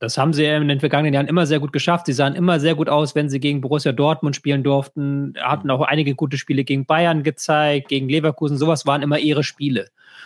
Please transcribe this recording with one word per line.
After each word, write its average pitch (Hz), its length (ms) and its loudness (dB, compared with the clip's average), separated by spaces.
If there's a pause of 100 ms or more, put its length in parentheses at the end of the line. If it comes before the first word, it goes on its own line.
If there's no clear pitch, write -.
Das 113 160 -6
haben 147 160 2
sie 147 100 2
in 151 240 2
den 139 140 0
vergangenen 147 320 2
Jahren 139 140 0
immer 160 180 2
sehr 147 160 0
gut 143 100 -6
geschafft. 170 360 0
Sie 143 60 -2
sahen 139 220 0
immer 175 240 2
sehr 156 160 2
gut 151 140 -2
aus, 147 260 0
wenn 147 140 0
sie 135 100 -4
gegen 143 220 -2
Borussia 139 320 0
Dortmund 147 420 0
spielen 139 280 -2
durften, 139 760 -2
hatten 143 300 -2
auch 131 120 0
einige 143 340 0
gute 139 220 -4
Spiele 135 280 -2
gegen 135 200 -2
Bayern 160 380 2
gezeigt, 147 640 0
gegen 135 220 -2
Leverkusen. 147 480 0
Sowas 151 280 0
waren 139 180 0
immer 147 160 0
ihre 147 240 2
Spiele. 131 440 -4 (380)